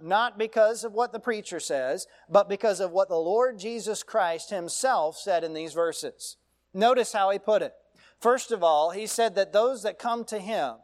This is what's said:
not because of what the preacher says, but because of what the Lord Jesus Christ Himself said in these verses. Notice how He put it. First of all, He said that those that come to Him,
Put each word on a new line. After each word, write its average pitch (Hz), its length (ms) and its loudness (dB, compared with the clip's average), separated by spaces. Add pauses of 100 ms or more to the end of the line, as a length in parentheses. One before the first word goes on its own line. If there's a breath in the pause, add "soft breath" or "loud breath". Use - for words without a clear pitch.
not 208 360 0
because 220 460 2
of 226 100 -8
what 233 200 0
the 220 80 -8
preacher 208 400 -4
says, 139 480 -4 (200 soft breath)
but 196 200 4
because 196 320 0
of 185 100 -2
what 190 180 2
the 185 60 -4
Lord 214 420 0
Jesus 208 460 -8
Christ 170 480 -2
Himself 170 640 -2
said 170 280 -2
in 160 100 -6
these 156 200 -8
verses. 160 640 -4 (360)
Notice 233 380 4
how 196 180 2
He 196 80 0
put 202 240 2
it. 135 120 -8 (440 soft breath)
First 240 340 2
of 196 100 -4
all, 160 280 4
He 208 160 -8
said 220 300 0
that 196 160 0
those 233 300 2
that 202 160 -4
come 233 280 -4
to 214 120 -6
Him, 180 460 -4